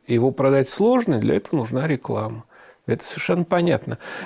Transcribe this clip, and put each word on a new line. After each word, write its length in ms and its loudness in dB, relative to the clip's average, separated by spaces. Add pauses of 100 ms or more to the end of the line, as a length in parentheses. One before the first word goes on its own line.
его 260 2
продать 360 2
сложно, 500 2
для 180 2
этого 240 -2
нужна 280 -2
реклама. 560 -4 (420)
Это 160 -2
совершенно 420 -2
понятно. 540 0 (280)